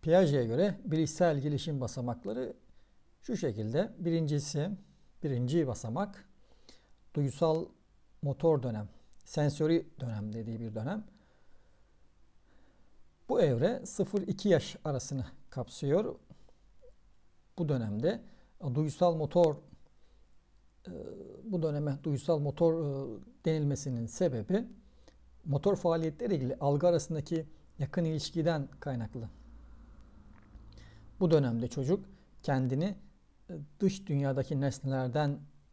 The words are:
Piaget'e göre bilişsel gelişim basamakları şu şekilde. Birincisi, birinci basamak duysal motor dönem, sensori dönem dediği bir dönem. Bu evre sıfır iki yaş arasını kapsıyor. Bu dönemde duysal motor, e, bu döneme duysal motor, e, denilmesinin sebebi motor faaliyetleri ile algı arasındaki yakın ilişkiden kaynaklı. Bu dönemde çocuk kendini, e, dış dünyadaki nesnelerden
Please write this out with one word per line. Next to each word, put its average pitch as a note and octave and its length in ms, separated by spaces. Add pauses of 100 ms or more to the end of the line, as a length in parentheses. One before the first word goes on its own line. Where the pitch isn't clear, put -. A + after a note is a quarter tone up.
Piaget'e D#3 440
göre E3+ 380
bilişsel D#3 540
gelişim D3 420
basamakları A#2+ 760 (640)
şu A#3+ 140
şekilde. A#2 640
Birincisi, D#3+ 720 (520)
birinci C3+ 440
basamak C3 640 (880)
duysal D#3 520 (560)
motor C#3+ 400
dönem, A2 260 (360)
sensori D3+ 640 (140)
dönem G#2+ 320
dediği A2+ 280
bir A2+ 140
dönem. D#3 300 (2250)
Bu B3 120
evre D#3 460
sıfır G3 360
iki G3 260
yaş D#3+ 360
arasını C3+ 420 (240)
kapsıyor. D3 640 (1400)
Bu E3 100
dönemde A#2 540 (520)
duysal D#3 400
motor, D3+ 420 (1300)
e, F3+ 60 (520)
bu F#3 180
döneme D3 400
duysal D3+ 360
motor, D3 360
e, C3+ 460 (240)
denilmesinin C#3+ 640
sebebi E3 580 (800)
motor D#3+ 320
faaliyetleri E3 580
ile C3+ 260
algı C#3+ 260
arasındaki D#3+ 600 (320)
yakın E3 260
ilişkiden D#3 640 (120)
kaynaklı. A#2 480 (1900)
Bu F3+ 100
dönemde B2 380
çocuk D3+ 360 (380)
kendini, C3+ 540 (540)
e, F3+ 40 (260)
dış F#3+ 260
dünyadaki C#3 540
nesnelerden C3+ 800 (340)